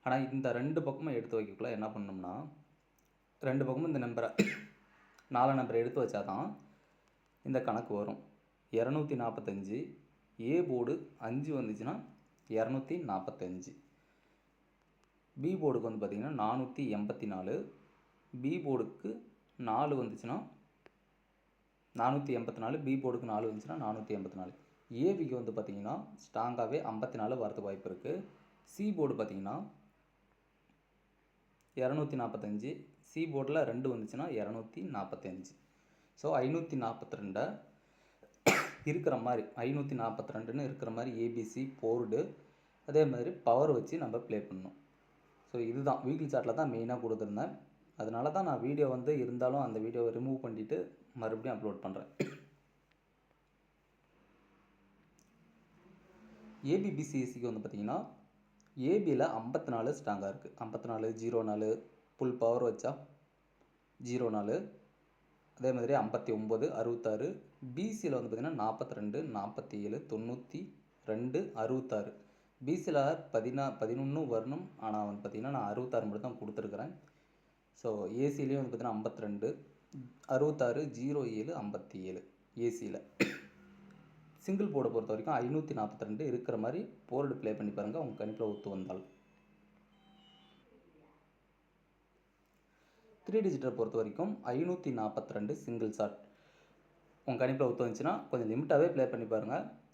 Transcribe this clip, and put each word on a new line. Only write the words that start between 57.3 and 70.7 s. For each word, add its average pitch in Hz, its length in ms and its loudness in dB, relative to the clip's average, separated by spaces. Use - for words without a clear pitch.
சிக்கு 120 180 -4
வந்து 107 140 -6
பார்த்தீங்கன்னா, 104 340 -4
ஏ 175 60 6
பியில் 139 200 4
ஐம்பத்தி 120 360 -2
நாலு 113 240 2
ஸ்ட்ராங்காக 98 340 -2
இருக்கு. - 180 -12
ஐம்பத்தி 107 260 -8
நாலு, 110 180 0
ஜீரோ 117 200 2
நாலு, 107 180 2
ஃபுல் 127 280 0
பவர் 120 260 4
வச்சா 107 220 -2
ஜீரோ 123 180 2
நாலு, 107 200 2
அதே 127 220 2
மாதிரி 120 240 4
ஐம்பத்தி 113 360 0
ஒம்பது, 113 280 2
அறுபத்தாறு, 117 480 2
பி 190 120 0
சியில் 139 180 2
வந்து 117 120 -2
பார்த்தீங்கன்னா, 127 340 -2
நாற்பத்தி - 360 -2
ரெண்டு, 104 200 -2
நாற்பத்தி 104 360 -6
ஏழு, 110 100 -2
தொண்ணூத்தி 120 500 -6